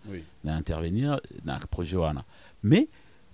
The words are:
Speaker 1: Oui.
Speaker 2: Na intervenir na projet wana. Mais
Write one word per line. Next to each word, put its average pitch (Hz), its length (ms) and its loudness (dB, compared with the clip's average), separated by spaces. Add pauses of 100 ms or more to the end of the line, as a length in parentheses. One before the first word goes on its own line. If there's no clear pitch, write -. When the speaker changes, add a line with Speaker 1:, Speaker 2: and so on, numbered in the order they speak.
Speaker 1:
Oui. 92 140 -10 (220)
Speaker 2:
Na 80 120 -2
intervenir 85 640 -2 (240)
na 69 140 -4
projet 87 380 -4
wana. 78 280 0 (380)
Mais 175 240 6 (480)